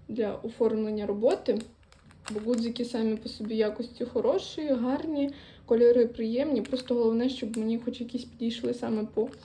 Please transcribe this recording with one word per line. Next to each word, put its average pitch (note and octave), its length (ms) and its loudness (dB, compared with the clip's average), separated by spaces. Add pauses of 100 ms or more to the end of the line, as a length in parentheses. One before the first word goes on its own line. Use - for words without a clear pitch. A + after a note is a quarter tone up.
для G#3+ 280 -2
оформлення G#3+ 720 0
роботи. A3 540 2 (720)
Бо G#3 80 -4
гудзики A#3 460 -2
самі A3 300 0
по - 140 -8
собі A3 260 -6
якості A3 500 0
хороші, D4+ 640 0
гарні, C#4 640 0 (320)
кольори A#3+ 420 6
приємні. A#3+ 540 0
Просто B3+ 340 -2
головне, A#3 340 2
щоб A3+ 280 -6
мені A3+ 200 0
хоч - 240 -6
якісь - 220 -8
підійшли A#3 500 -4
саме A3 400 -2
по A#3 160 0 (160)